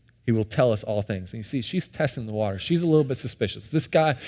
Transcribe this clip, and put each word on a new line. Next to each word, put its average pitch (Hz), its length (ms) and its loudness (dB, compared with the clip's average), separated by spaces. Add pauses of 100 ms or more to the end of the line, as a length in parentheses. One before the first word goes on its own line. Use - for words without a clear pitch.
(280)
he 120 40 2
will 110 140 2
tell 123 260 2
us 107 120 -2
all 104 180 -2
things." 95 320 -6
And 113 60 -10
you 107 40 -10
see, 131 180 -4
she's 180 260 -4
testing 135 400 -4
the 110 40 -8
water. 104 280 -2
She's 170 240 0
a 175 40 0
little 156 160 6
bit 131 140 -2
suspicious. - 540 -4
This 151 160 4
guy, 160 280 4 (120)